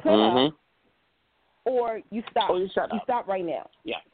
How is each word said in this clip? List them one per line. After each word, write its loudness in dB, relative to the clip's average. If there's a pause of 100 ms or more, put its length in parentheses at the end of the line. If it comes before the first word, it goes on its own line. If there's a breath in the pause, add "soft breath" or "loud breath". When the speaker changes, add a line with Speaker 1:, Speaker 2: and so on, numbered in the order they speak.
Speaker 1:
put 2
Speaker 2:
Mm-hmm. 6
Speaker 1:
up -10 (1040)
or -2
you -6
stop. 0
Speaker 2:
Or 0
you -2
shut -2
Speaker 1:
You -2
Speaker 2:
up. -8
Speaker 1:
stop -2
right -4
now. -6 (140)
Speaker 2:
Yeah. -8 (180)